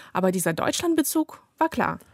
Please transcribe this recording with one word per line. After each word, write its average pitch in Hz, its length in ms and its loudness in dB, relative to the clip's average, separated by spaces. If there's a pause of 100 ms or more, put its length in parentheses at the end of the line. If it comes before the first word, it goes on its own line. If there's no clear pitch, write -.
(120)
Aber 185 220 2
dieser 175 180 0
Deutschlandbezug 311 920 0 (160)
war 311 120 2
klar. - 300 -2 (140)